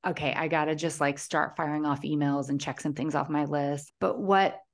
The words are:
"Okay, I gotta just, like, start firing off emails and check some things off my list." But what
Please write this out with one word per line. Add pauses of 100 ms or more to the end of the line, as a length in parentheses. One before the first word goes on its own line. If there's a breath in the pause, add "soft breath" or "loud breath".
"Okay,
I
gotta
just,
like,
start
firing
off
emails
and
check
some
things
off
my
list."
But
what (160)